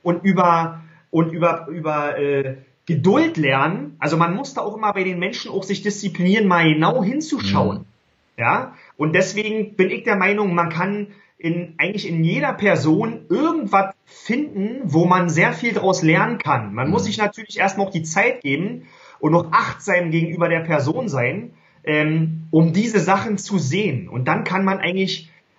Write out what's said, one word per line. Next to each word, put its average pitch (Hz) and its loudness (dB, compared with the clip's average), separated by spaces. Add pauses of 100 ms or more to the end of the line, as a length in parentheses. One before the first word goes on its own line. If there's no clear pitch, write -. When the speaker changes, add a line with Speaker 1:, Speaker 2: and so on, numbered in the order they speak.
Speaker 1:
und 175 0
über, 175 2 (280)
und 160 2
über, 165 0
über, 151 -4
äh, 139 -2 (300)
Geduld 240 2
lernen. 139 0
Also 147 0
man 170 2
muss 262 -8
da 226 -4
auch 208 -6
immer 214 -2
bei 190 -4
den 180 -4
Menschen 202 -6
auch 196 -4
sich 196 -4
disziplinieren, 202 2
mal 170 6
genau 185 2
hinzuschauen. 202 0
Speaker 2:
Mhm. - -16 (520)
Speaker 1:
Ja? 143 0 (220)
Und 156 0
deswegen 208 -2
bin 190 4
ich 233 -6
der 214 2
Meinung, 202 2
man 170 2
kann 202 -4 (300)
in, 170 -4
eigentlich 196 -4
in 165 0
jeder 254 0
Person 185 0
irgendwas 208 0 (120)
finden, 247 -6
wo 165 2
man 180 4
sehr 175 2
viel - -4
draus 180 0
lernen 190 2
kann. 113 -2
Man 120 -2
Speaker 2:
Mhm. 156 0
Speaker 1:
muss 196 0
sich 208 -4
natürlich 214 -4
erstmal 196 0
auch 190 -10
die 165 -4
Zeit 214 0
geben 170 -4 (320)
und 160 2
auch 165 0
achtsam 180 0
gegenüber 165 2
der 170 0
Person 165 -2
sein, 139 -4 (320)
ähm, 156 0
um 160 4
diese 220 0
Sachen 196 0
zu 196 -4
sehen. 131 -2
Und 123 -6
dann 151 0
kann 190 -2
man 190 0
eigentlich, 190 -4 (280)